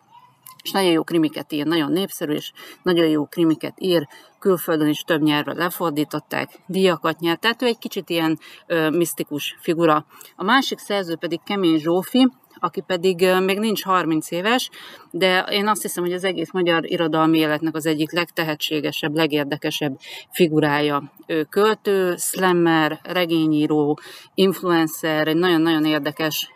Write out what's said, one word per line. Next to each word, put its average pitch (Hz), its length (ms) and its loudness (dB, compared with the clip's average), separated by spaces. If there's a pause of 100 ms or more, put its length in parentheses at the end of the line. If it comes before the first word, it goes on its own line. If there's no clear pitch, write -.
(640)
és - 80 -8
nagyon 190 200 2
jó 160 120 2
krimiket 156 480 -2
ír, 147 140 -4
nagyon 156 260 0
népszerű, 170 420 -4
és - 180 -8 (320)
nagyon 170 240 4
jó 151 180 0
krimiket 165 520 0
ír, 175 300 0 (320)
külföldön 165 480 0
is 151 140 0
több 156 200 0
nyelvre 147 320 0
lefordították, 151 960 -4 (160)
díjakat 170 540 0
nyert, 165 200 -2
tehát 226 220 -2
ő 262 40 0
egy 233 120 0
kicsit - 320 -10
ilyen, 160 300 0 (280)
ö, 160 220 0
misztikus 156 720 -4
figura. 160 460 2 (300)
A - 80 -10
másik 233 360 0
szerző 190 360 -4
pedig 165 300 -6
Kemény 175 340 2
Zsófi, 180 480 2 (320)
aki 180 220 -4
pedig, 180 400 0
ö, 185 180 4
még 190 200 0
nincs 214 240 -2
harminc 160 480 0
éves, 214 380 -2 (420)
de 185 280 2
én 202 280 0
azt 208 140 0
hiszem, 185 220 -4
hogy 175 100 -2
az 180 100 -4
egész 165 280 -4
magyar 170 400 0
irodalmi 160 460 2
életnek 156 380 0
az 151 100 -6
egyik 156 260 0
legtehetségesebb, 156 1040 -4
legérdekesebb 147 800 -2 (340)
figurája. 147 800 0 (140)
Ő 160 180 -2
költő, 196 720 0
slammer, 165 840 2
regényíró, 156 960 0 (340)
influencer, 165 960 0
egy 160 80 2
nagyon-nagyon 165 500 2
érdekes 151 720 -2